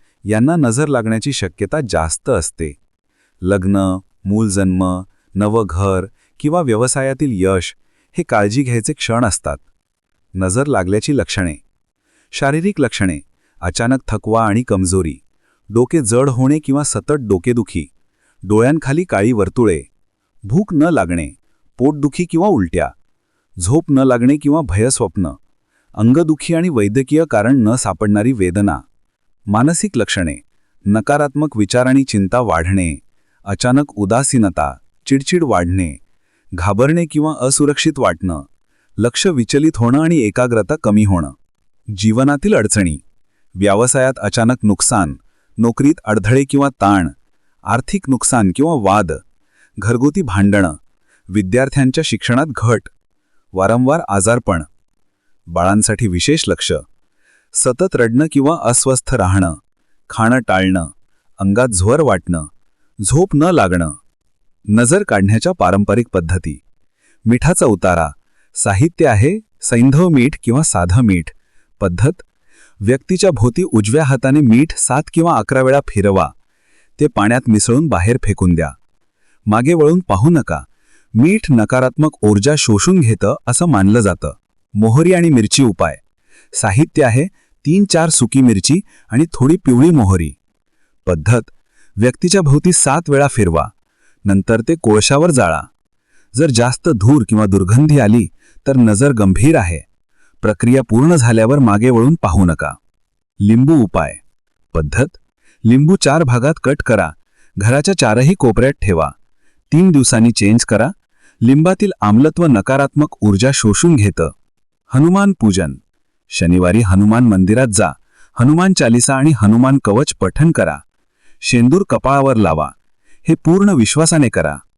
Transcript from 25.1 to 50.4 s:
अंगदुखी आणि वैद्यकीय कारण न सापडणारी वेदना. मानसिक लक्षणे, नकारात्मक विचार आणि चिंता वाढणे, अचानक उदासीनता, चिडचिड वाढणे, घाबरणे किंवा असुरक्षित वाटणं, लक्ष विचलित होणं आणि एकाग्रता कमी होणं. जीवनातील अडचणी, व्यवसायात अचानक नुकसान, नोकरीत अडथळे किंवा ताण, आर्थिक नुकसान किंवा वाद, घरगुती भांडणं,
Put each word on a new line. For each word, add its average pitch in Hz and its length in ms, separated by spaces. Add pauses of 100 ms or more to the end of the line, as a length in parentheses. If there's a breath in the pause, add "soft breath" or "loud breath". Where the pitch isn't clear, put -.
अंगदुखी 156 600
आणि 165 160
वैद्यकीय 131 600
कारण 120 260
न 113 180
सापडणारी 104 560
वेदना. 95 480 (640)
मानसिक 147 500
लक्षणे, 95 400 (500)
नकारात्मक 143 720
विचार 123 280
आणि 131 180
चिंता 104 360
वाढणे, 87 600 (460)
अचानक 127 400 (100)
उदासीनता, 101 800 (280)
चिडचिड 139 380
वाढणे, 90 540 (560)
घाबरणे 127 520
किंवा 151 360
असुरक्षित 143 560
वाटणं, 90 440 (560)
लक्ष 120 300
विचलित 147 480
होणं 123 280
आणि 165 140
एकाग्रता 117 640
कमी 107 200
होणं. 85 280 (680)
जीवनातील 135 580
अडचणी, 101 420 (580)
व्यवसायात 120 640
अचानक 113 460
नुकसान, 98 500 (440)
नोकरीत 117 360 (120)
अडथळे 107 380
किंवा 139 260
ताण, 98 400 (540)
आर्थिक 120 460
नुकसान 117 460
किंवा 160 180
वाद, 101 380 (680)
घरगुती 120 420
भांडणं, 98 540 (540)